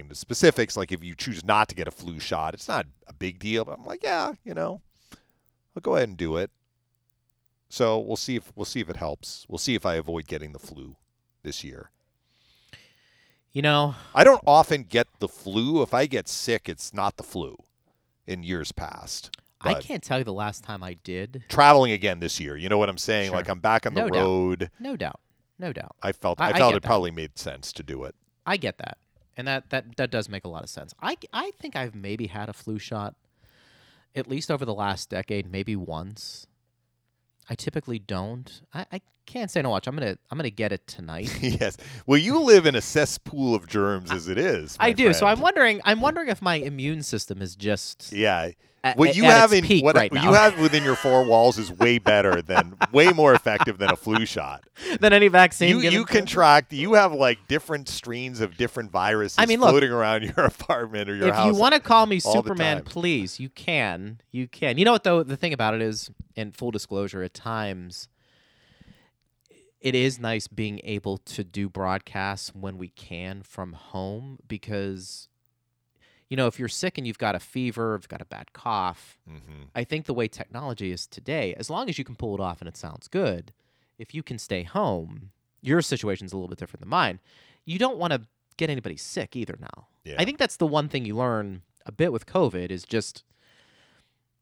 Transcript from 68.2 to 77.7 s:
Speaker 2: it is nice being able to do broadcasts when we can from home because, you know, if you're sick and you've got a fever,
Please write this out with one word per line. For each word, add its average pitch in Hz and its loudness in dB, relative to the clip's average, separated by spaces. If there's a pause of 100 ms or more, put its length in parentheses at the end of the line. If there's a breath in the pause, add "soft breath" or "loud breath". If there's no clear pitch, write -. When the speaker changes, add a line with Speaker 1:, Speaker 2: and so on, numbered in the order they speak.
Speaker 2:
it 127 -2
is 127 0
nice 113 -4
being 107 -8
able 101 -6
to - -10
do 98 -6
broadcasts 98 -6
when 95 -12
we 90 -12
can 92 -14
from 90 -12
home 104 -12 (100)
because, 98 -10 (1000)
you 135 -8
know, 131 2
if 113 -4
you're 123 -6
sick - -6
and 131 -8
you've 113 -8
got 107 -2
a 87 -4
fever, 117 -6